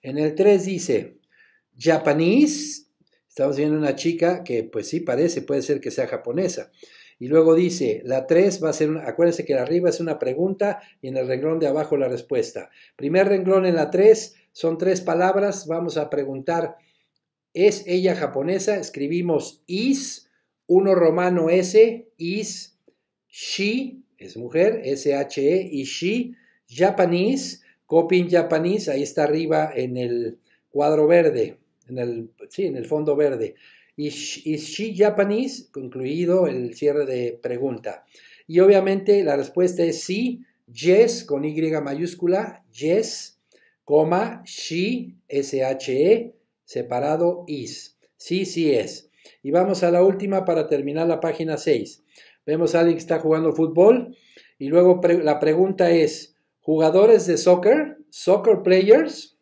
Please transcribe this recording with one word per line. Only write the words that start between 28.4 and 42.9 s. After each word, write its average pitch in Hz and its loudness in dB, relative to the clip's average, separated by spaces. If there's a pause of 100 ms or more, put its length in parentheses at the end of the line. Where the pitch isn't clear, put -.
ahí 139 -2
está 147 -2
arriba 156 0
en 127 -6
el 120 -4 (320)
cuadro 151 2
verde, 147 2 (280)
en 123 -12
el, 120 -8 (180)
sí, 190 -6
en 143 -6
el 113 -10
fondo 151 -2
verde. 135 -2 (400)
"Is, - -10
is 156 -6
she 208 -8
Japanese?", 208 0
concluido 151 -2
el 123 -6
cierre 147 0
de 123 -4
pregunta. 123 -8 (400)
Y 165 0
obviamente 196 4
la 147 0
respuesta 180 -2
es 165 -2
sí, 240 -4 (320)
yes, 202 2
con 143 -4
Y 151 -4 (300)
mayúscula, 175 -4
yes, - -4 (460)